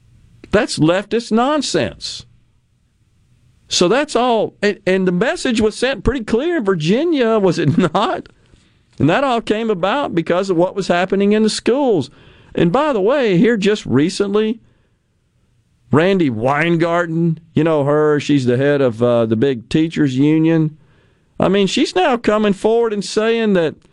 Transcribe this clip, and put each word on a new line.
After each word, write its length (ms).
That's 260
leftist 540
nonsense. 960
So 200
that's 280
all. 460
And, 240
and 220
the 40
message 480
was 160
sent 280
pretty 200
clear 340
in 60
Virginia, 760
was 180
it 200
<laughs> 160
not? 360
And 100
that 140
all 180
came 300
about 420
because 380
of 60
what 180
was 120
happening 440
in 100
the 80
schools. 640
And 180
by 220
the 80
way, 380
here 180
just 300
recently, 760
Randi 380
Weingarten, 1120
you 80
know 220
her, 340
she's 260
the 120
head 220
of, 220
uh, 240
the 100
big 340
teachers 460
union. 600
I 100
mean, 180
she's 280
now 220
coming 360
forward 400
and 100
saying 500
that 220